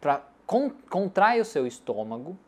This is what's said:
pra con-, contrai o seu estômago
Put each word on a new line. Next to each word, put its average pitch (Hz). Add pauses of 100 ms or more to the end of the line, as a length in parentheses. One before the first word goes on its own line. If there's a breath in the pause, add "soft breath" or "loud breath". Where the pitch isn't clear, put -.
pra 143 (180)
con-, 254 (200)
contrai 196
o 220
seu 156
estômago 120 (120)